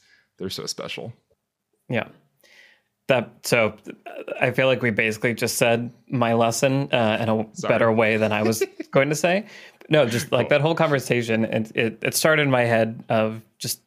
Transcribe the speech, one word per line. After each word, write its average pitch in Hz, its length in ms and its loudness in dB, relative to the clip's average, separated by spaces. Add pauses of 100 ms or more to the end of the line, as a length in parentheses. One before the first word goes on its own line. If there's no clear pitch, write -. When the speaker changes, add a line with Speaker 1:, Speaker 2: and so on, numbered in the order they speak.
(380)
Speaker 1:
they're 92 140 -10
so - 160 -10
special. - 460 -12 (760)
Speaker 2:
Yeah. 117 180 -4 (1000)
That, 120 240 0 (140)
so, 110 300 2 (300)
uh, - 180 -14 (160)
I 127 120 2
feel 131 160 2
like 123 140 2
we 123 100 2
basically 110 420 0
just 110 240 -4
said 117 340 2 (160)
my 117 260 0
lesson, 131 600 2
uh, 113 260 2
in 113 100 -2
a 110 260 -2
Speaker 1:
Sorry. 110 180 -2
Speaker 2:
better 113 180 4
way 110 260 2
than 107 140 2
I 107 120 0
was 110 200 0 (140)
Speaker 1:
<laughs> - 140 -14
Speaker 2:
going 139 180 2
to 156 60 0
say. 185 300 0 (440)
No, 151 180 4
just, 113 240 -4
like, 123 140 0
Speaker 1:
Cool. - 40 -12
Speaker 2:
that 147 120 2
whole 165 140 0
conversation, 120 720 0
it, 110 300 -4
it, 110 260 -2
it 123 140 -4
started 156 280 2
in 139 80 0
my 123 120 2
head 113 460 0
of 110 320 -2 (180)
just - 280 -8